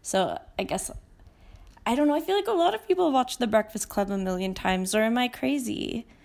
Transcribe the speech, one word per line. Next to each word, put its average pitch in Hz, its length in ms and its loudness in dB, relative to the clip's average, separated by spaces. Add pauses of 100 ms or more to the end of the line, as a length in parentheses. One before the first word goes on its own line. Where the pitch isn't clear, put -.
So 185 360 0 (220)
I 196 40 0
guess, - 260 -6 (960)
I 220 100 2
don't 294 120 4
know. 294 80 4
I 320 60 0
feel 359 140 0
like 403 120 0
a 466 40 0
lot 359 220 4
of 440 140 -8
people 359 240 4
watch 254 260 2
The 247 100 0
Breakfast 214 420 0
Club 202 200 0
a 196 80 -2
million 185 380 -2
times, 190 400 0
or 220 80 4
am 226 140 2
I 247 100 2
crazy? 247 800 -4 (200)